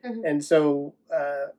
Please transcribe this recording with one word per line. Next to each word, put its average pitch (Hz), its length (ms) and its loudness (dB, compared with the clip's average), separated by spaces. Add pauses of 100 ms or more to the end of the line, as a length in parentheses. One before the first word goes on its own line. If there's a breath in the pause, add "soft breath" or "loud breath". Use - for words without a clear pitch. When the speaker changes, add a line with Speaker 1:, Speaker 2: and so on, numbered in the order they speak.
Speaker 1:
Mm-hmm. 226 200 -8
Speaker 2:
and 147 200 0
so, 147 500 2 (200)
uh, 143 320 -4 (120)